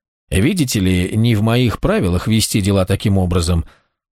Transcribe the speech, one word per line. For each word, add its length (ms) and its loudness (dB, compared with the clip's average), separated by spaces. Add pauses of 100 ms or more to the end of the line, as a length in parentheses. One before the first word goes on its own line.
(300)
Видите 500 0
ли, 360 0
не 180 2
в 80 0
моих 380 0
правилах 480 -2
вести 340 0
дела 240 2
таким 320 0
образом, 460 0 (500)